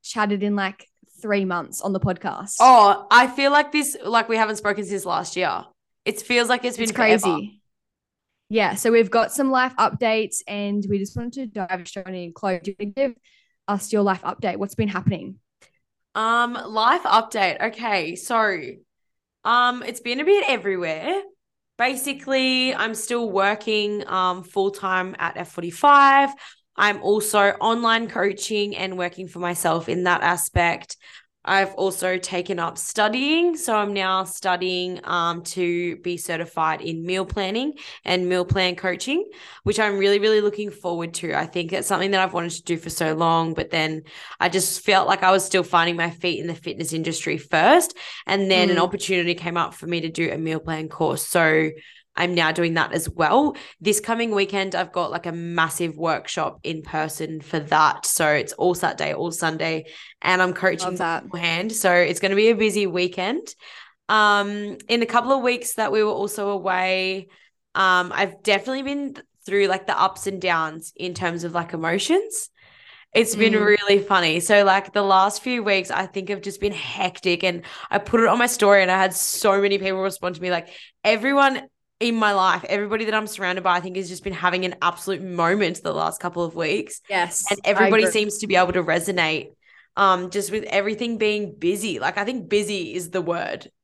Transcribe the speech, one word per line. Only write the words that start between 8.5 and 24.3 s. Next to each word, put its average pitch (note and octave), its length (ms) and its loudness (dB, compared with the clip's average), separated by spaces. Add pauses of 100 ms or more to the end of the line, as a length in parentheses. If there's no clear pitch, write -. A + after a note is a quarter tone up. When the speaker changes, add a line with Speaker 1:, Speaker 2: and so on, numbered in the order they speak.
Speaker 1:
so A3+ 160 0
we've A3+ 180 6
got A3+ 220 2
some C4+ 180 0
life B3+ 280 0
updates A3 680 0
and G3+ 400 -4
we G3+ 120 0
just G3+ 180 -6
wanted A#3+ 160 -8
to G#3+ 320 -8
dive F3+ 220 -6
straight F#3+ 260 -12
in. F3 200 -10
Chloe, F3+ 280 -4
do G3+ 100 -6
you F#3+ 80 -10
wanna G#3 120 -6
give C4 220 -2 (540)
us G3+ 240 -4
your G#3 120 2
life F#3+ 180 0
update? F#3 360 -4
What's G3+ 180 -8
been G#3+ 140 -2
happening? F#3+ 500 -4 (760)
Speaker 2:
Um, A#3 400 0
life A3+ 500 0
update. G#3 560 2 (140)
Okay, F#3+ 420 -4
so, G#3 460 -2 (840)
um, B3 380 2
it's A#3+ 180 -10
been B3 200 -4
a D4+ 40 -4
bit G4+ 240 4
everywhere. F#3+ 760 -2 (540)
Basically, C4 960 0
I'm A3 220 -4
still A#3 340 -4
working, G#3 760 0
um, F#3 360 -2